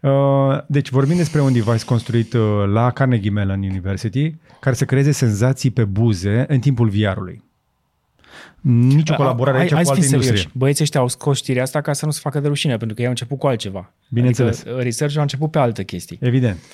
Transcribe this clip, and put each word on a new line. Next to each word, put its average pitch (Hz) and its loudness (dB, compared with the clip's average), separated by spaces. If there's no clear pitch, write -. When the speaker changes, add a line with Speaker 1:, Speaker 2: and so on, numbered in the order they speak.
Speaker 1:
Uh, 139 2
deci 143 -2
vorbim 135 2
despre 151 0
un 135 4
device 117 0
construit, 117 0
uh, 120 2
la 117 2
Carnegie 117 0
Mellon 98 -2
University, 98 -4
care 131 -2
să 120 -2
creeze 139 2
senzații 127 2
pe 113 0
buze 104 0
în 139 2
timpul 117 2
V 98 -2
R-ului. 92 -10
Nicio 135 4
Speaker 2:
A, - 0
Speaker 1:
colaborare 131 0
Speaker 2:
hai, 135 2
Speaker 1:
aici 151 0
Speaker 2:
hai 160 2
Speaker 1:
cu - 2
Speaker 2:
să 139 2
Speaker 1:
altă 156 2
Speaker 2:
fim 139 2
serioși. 131 2
Speaker 1:
industrie. 101 -2
Speaker 2:
Băieții 143 2
ăștia 147 0
au 127 2
scos 139 -2
știrea 127 -2
asta 139 -4
ca 147 -4
să 143 -6
nu 156 -2
se 143 -8
facă 147 -6
de 143 -2
rușine, 143 -2
pentru 110 -6
că 117 -8
ei 120 0
au 127 -2
început 123 -8
cu 147 -2
altceva. 101 -6
Speaker 1:
Bineînțeles. 120 2
Speaker 2:
Adică, 117 -12
uh, 131 -4
research-ul 143 -2
a - 0
început 147 -2
pe 156 0
altă 117 0
chestie. 87 -10
Speaker 1:
Evident, 123 2